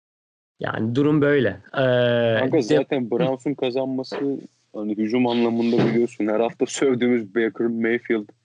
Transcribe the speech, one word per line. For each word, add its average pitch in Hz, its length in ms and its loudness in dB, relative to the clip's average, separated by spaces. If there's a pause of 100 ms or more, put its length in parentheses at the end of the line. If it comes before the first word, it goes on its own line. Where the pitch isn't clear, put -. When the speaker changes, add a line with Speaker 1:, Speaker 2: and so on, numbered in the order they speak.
(600)
Speaker 1:
Yani 113 340 -4
durum 147 260 2
böyle. 143 280 4
Ee, 120 920 0
Speaker 2:
Kanka 131 160 0
Speaker 1:
de- 143 60 2
Speaker 2:
zaten 131 480 0
Browns'un 127 440 0
kazanması 131 600 -4 (580)
hani 107 220 -6
hücum 117 300 0
anlamında 117 640 2
biliyorsun. 113 380 0
Her 107 140 2
hafta 117 260 0
sövdüğümüz 123 680 0
Baker 113 320 0
Mayfield. 113 640 -2 (160)